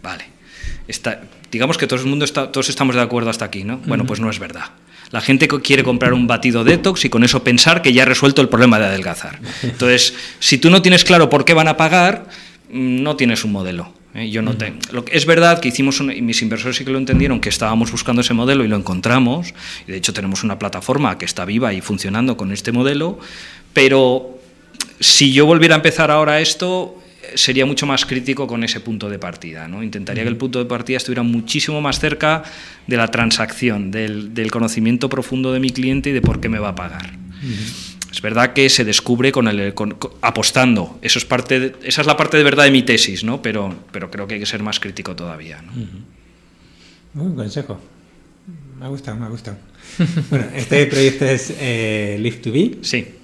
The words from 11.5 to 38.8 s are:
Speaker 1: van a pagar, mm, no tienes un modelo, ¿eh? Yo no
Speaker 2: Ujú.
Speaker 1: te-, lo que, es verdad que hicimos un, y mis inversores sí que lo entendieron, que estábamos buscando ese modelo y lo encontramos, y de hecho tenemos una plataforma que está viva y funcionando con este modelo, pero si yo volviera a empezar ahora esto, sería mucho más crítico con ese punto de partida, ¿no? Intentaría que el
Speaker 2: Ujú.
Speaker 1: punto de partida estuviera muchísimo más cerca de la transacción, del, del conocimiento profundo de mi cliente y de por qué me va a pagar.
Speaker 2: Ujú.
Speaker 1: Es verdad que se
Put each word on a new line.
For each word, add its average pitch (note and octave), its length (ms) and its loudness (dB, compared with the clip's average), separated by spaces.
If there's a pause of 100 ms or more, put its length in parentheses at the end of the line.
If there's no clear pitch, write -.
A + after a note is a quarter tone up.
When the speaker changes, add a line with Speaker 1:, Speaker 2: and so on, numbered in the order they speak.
Speaker 1:
van D#3+ 140 6
a D#3 100 0
pagar, F3 500 2 (420)
mm, B2+ 320 -2
no D3 140 0
tienes A#2+ 280 2
un G#2 100 -2
modelo, F2+ 380 -6 (220)
¿eh? A2 160 -8
Yo A2 140 -4
no A2 80 -2
Speaker 2:
Ujú. A2 80 -4
Speaker 1:
te-, G#2+ 140 -6 (180)
lo A#2+ 120 -6
que, - 140 -2
es C#3+ 80 0
verdad E3+ 340 6
que C3 100 -2
hicimos C3+ 300 0
un, C#3 120 -4
y F#2+ 100 -6
mis A#2 220 -2
inversores A2+ 340 -4
sí C3 80 -8
que C3+ 60 -4
lo C3+ 80 0
entendieron, C3 400 2
que - 100 -2
estábamos A2+ 420 0
buscando A#2+ 300 -2
ese A#2+ 140 0
modelo B2+ 280 2
y A2 40 0
lo G#2+ 80 0
encontramos, A#2+ 800 0 (340)
y - 60 -12
de F#2+ 40 -8
hecho F#2 160 -4
tenemos G2 300 -4
una G2+ 160 -4
plataforma G#2 580 -2
que - 80 -8
está - 180 -6
viva A2 300 -2
y F#2 80 -6
funcionando G#2+ 560 -2
con G2 140 -4
este G2+ 200 -6
modelo, C#3+ 480 -2 (540)
pero C3 640 4 (600)
si - 340 4
yo C#3 140 8
volviera D#3+ 280 6
a - 20 4
empezar D#3 340 2
ahora D3+ 280 4
esto, F3+ 600 -4 (360)
sería C3 280 2
mucho C#3+ 200 -2
más C3+ 200 0
crítico C3 420 -4
con A#2 160 -4
ese A2+ 160 -4
punto G#2 300 -8
de G2+ 100 -8
partida, E2 480 -12
¿no? G2 160 -10
Intentaría G#2 400 -8
que A#2 60 -2
el A#2+ 60 -2
Speaker 2:
Ujú. A#2 60 -10
Speaker 1:
punto B2+ 180 -4
de B2 60 -2
partida B2 320 -4
estuviera B2 260 -4
muchísimo A#2 580 -2
más C#3+ 180 -2
cerca D#3 440 0 (440)
de B2 100 0
la A#2 120 2
transacción, A2 840 -2
del, G#2+ 420 -6
del A2 180 -4
conocimiento A#2 580 0
profundo C3 440 -2
de C3 60 -2
mi C3 100 -2
cliente C3 400 -2
y C#3 40 -2
de B2 80 0
por B2+ 200 2
qué A#2 80 -4
me A2 100 -4
va G#2 100 -4
a F#2 60 -8
pagar. F2 400 -10
Speaker 2:
Ujú. - 960 -12
Speaker 1:
Es - 100 -10
verdad A#2 320 0
que C3+ 160 4
se B2+ 140 2